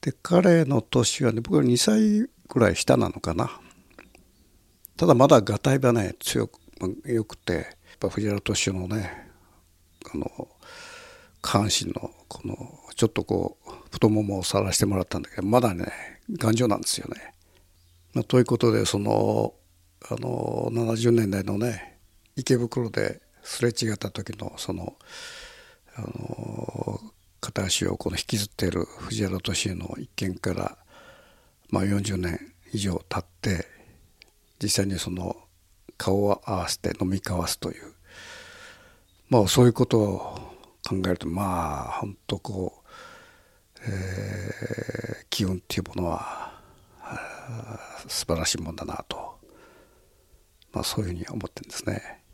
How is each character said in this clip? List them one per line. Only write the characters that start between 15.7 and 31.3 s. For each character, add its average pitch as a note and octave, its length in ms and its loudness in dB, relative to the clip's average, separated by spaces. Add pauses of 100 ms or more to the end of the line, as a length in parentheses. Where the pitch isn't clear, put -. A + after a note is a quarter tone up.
ね、 F2 120 -4 (440)
頑 A2 240 2
丈 A#2 140 4
な G#2 80 4
ん - 40 -4
で - 80 -4
す - 100 0
よ - 100 -8
ね。 - 260 -12 (800)
ま A#2+ 80 0
あ、 - 20 -2
と - 140 6
い B2 40 8
う - 20 6
こ A#2 140 2
と A#2 140 6
で、 G#2+ 140 2
そ - 120 0
の、 G#2+ 560 2 (540)
あ A2+ 80 -4
の、 - 560 -4
七 A2+ 240 0
十 A#2 160 4
年 A2 180 4
代 G2 140 0
の G2+ 140 -2
ね、 A2 400 -4 (380)
池 C3 200 2
袋 A#2 340 -2
で - 320 -2 (200)
す - 200 -4
れ A#2+ 80 4
違 A2 240 -2
っ - 20 -8
た G2 140 -6
時 G2+ 260 -10
の、 G2 200 -10
そ - 160 -6
の、 F2 240 -8 (1000)
あ - 60 -12
の、 - 1000 -8 (400)
片 - 240 -4
足 F#2 220 0
を F#2 100 0
こ - 140 -4
の F2 60 -4
引 - 100 -4
き A#2+ 120 -2
ず G2+ 80 -2
っ - 20 -14
て - 180 -4
い E2+ 40 2
る F2+ 140 -2
藤 - 400 -6
原 F#2 120 -2
敏 - 340 -4
夫 F2+ 60 -6
の F2 220 -10
一 - 180 -12
件 F#2 180 -4
か F#2 200 -4
ら、 - 240 -4 (920)